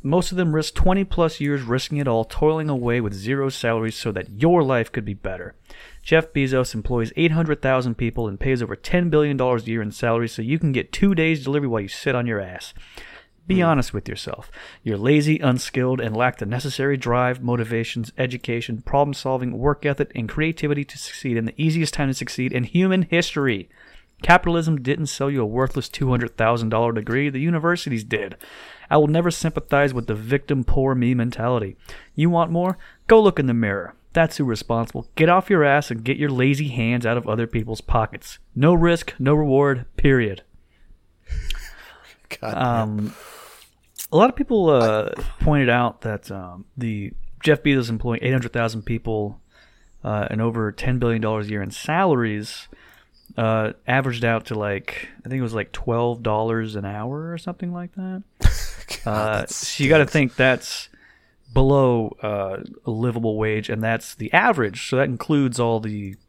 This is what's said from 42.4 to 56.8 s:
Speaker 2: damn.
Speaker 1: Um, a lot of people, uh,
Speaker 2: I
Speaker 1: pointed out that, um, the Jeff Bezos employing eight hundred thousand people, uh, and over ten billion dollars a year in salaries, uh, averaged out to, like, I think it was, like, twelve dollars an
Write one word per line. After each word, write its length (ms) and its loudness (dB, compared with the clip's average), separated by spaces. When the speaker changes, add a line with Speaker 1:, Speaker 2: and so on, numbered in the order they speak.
Speaker 2:
damn. 40 -6
Speaker 1:
Um, 160 -6
a 60 4
lot 120 8
of 60 -4
people, 340 2
uh, 480 4
Speaker 2:
I 40 -8
Speaker 1:
pointed 260 4
out 320 0
that, 300 -8
um, 340 -14
the 360 -6
Jeff 200 4
Bezos 260 2
employing 340 -2
eight 100 0
hundred 200 -2
thousand 300 -2
people, 560 -4
uh, 260 -2
and 120 -2
over 300 -2
ten 280 -2
billion 220 0
dollars 260 -2
a 20 -8
year 140 -4
in 80 -8
salaries, 960 -2
uh, 340 0
averaged 380 0
out 220 0
to, 80 -6
like, 520 -6
I 40 -12
think 100 -4
it 40 -2
was, 100 -4
like, 180 -4
twelve 520 -2
dollars 520 -2
an 100 -6